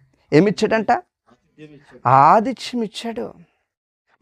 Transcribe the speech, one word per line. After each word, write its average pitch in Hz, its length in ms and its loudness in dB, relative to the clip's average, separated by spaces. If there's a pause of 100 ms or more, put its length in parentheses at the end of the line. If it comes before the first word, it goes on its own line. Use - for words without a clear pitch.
(320)
ఏమిచ్చాడంట? 214 680 0 (1040)
ఆదిత్యం 202 760 2
ఇచ్చాడు. 220 520 -12 (880)